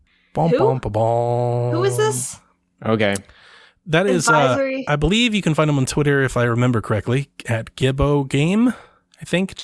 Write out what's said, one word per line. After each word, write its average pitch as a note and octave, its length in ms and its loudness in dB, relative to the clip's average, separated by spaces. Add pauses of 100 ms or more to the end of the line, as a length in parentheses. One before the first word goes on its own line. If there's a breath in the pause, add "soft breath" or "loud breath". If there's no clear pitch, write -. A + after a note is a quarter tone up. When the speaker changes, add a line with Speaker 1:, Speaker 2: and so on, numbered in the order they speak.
(340)
Speaker 1:
Bom, E3 160 0
Speaker 2:
Who? B3+ 80 2
Speaker 1:
bom, C3+ 200 2
ba, A2 120 -8
bom. A#2+ 840 0
Speaker 2:
Who F4+ 120 -2
is G4 120 0
this? - 420 -2 (460)
Speaker 3:
Okay. G#2+ 300 2 (720 soft breath)
Speaker 1:
That E3+ 200 2
is, F3 220 0
uh, - 60 4
Speaker 2:
Advisory? D#3 520 0
Speaker 1:
I D3 100 0
believe G#3 380 2
you G3 80 2
can D#3+ 120 0
find D3+ 160 2
him C#3+ 80 2
on C3 80 0
Twitter, C#3+ 360 0
if C3 140 -2
I A#2+ 80 2
remember A#2+ 380 2
correctly, B2 460 -2 (180)
at - 280 -6
Gibbo C#3 540 0
Game, G3 460 2 (460 loud breath)
I E3+ 40 -16
think. F#3 400 -4